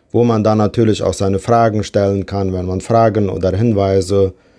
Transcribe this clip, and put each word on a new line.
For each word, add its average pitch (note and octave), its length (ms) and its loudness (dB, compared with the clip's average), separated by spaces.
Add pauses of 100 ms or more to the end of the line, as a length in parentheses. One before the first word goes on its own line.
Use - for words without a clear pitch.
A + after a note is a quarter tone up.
(120)
wo A2+ 100 2
man A2+ 220 2
dann A2 140 2
natürlich G#2+ 440 0
auch F#2+ 120 0
seine G2 260 -2
Fragen A2+ 420 2
stellen G2 440 -2
kann, G2 260 -4
wenn F2+ 140 -6
man F#2 140 -4
Fragen A2 480 2
oder F2+ 280 -2
Hinweise, G2 800 0 (240)